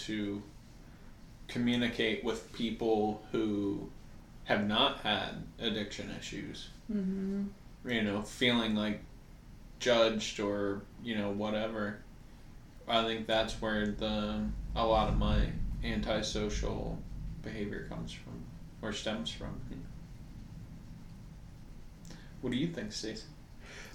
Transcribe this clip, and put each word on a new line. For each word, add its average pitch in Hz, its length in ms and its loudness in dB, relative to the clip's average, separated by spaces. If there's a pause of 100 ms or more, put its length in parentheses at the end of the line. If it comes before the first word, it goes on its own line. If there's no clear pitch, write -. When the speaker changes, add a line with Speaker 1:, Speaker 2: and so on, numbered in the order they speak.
Speaker 1:
to 104 360 0 (1040)
communicate 120 760 4
with 110 280 -2
people 110 720 4 (100)
who 101 560 2 (560)
have 104 220 4
not 120 340 4
had - 420 0 (160)
addiction 104 600 -2
issues. - 500 -8 (240)
Speaker 2:
Mm-hmm. 196 520 0 (440)
Speaker 1:
You 113 140 4
know, 104 200 2
feeling, 117 520 4
like, 107 260 2 (800)
judged 113 640 6
or, 101 420 2 (200)
you 117 140 -2
know, 101 140 2
whatever. 107 680 0 (880)
I 113 180 6
think 113 220 0
that's 110 360 4
where 107 240 4
the, 107 560 2 (340)
a 117 100 4
lot 98 220 8
of - 100 6
my 104 280 8 (360)
antisocial 110 1160 2 (440)
behavior 104 460 -4
comes - 240 -4
from, - 200 -10 (500)
or 110 100 -2
stems 110 380 -2
from. - 300 -6 (2750)
What 123 100 -2
do 123 60 2
you 156 120 2
think, 107 240 -6
Stace? 110 320 -6 (720)